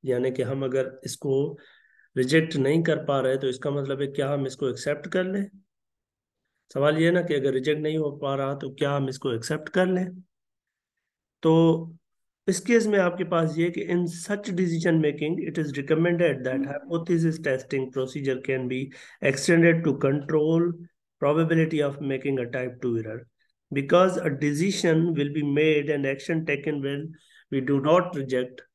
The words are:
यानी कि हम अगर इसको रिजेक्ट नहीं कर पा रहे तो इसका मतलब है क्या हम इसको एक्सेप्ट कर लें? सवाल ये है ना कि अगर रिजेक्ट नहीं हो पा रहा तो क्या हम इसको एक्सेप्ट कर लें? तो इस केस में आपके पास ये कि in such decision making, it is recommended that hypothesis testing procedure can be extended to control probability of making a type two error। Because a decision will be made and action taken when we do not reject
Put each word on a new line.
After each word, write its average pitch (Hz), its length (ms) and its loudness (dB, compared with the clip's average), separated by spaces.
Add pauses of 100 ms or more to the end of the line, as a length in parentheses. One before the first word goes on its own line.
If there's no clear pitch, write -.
यानी 127 260 0
कि 127 120 -4
हम 135 220 -2
अगर 131 400 -2
इसको 139 540 -2 (580)
रिजेक्ट 156 400 2
नहीं 143 260 2
कर 160 220 0
पा 139 160 0
रहे 131 160 0
तो 135 120 -2
इसका 127 220 -4
मतलब 139 300 -4
है 143 60 -2
क्या 139 220 -4
हम 143 180 -2
इसको 131 220 -4
एक्सेप्ट 143 380 -4
कर 185 180 0
लें? 196 260 -4 (1200)
सवाल 147 220 2
ये 160 100 4
है 170 60 6
ना 180 100 4
कि 151 120 -2
अगर 135 180 2
रिजेक्ट 151 300 0
नहीं 156 160 -2
हो 151 120 0
पा 139 240 -4
रहा 139 200 -2
तो 139 160 -10
क्या 143 220 -2
हम 139 160 0
इसको 135 240 -4
एक्सेप्ट 151 360 -4
कर 185 180 2
लें? 185 360 -2 (1200)
तो 160 100 6 (960)
इस 185 120 0
केस 233 260 4
में 208 120 2
आपके 180 260 0
पास 165 340 0
ये 170 120 0
कि 170 160 -8
in 175 140 0
such 202 440 -4
decision 170 520 0 (100)
making, 151 320 -2 (120)
it 147 80 -6
is 147 200 -4
recommended 160 680 2
that 135 180 -2
hypothesis 165 720 -2 (100)
testing 131 380 -2 (100)
procedure 131 440 -4 (100)
can 127 180 -2
be 131 240 -6 (320)
extended 165 600 6
to 143 140 2
control 156 760 2 (500)
probability 160 600 2
of 139 180 -2
making 135 380 -2
a 120 120 -4
type 127 320 -6
two 117 200 0
error। 110 180 -10 (540)
Because 175 420 4
a 160 140 -2
decision 160 760 0 (100)
will 143 200 -2
be 151 100 -2
made 147 460 2
and 143 160 -2 (100)
action 160 280 -4
taken 143 360 -4
when 143 320 -6 (400)
we 135 80 0
do 139 200 0
not 175 340 4
reject 127 460 -4 (140)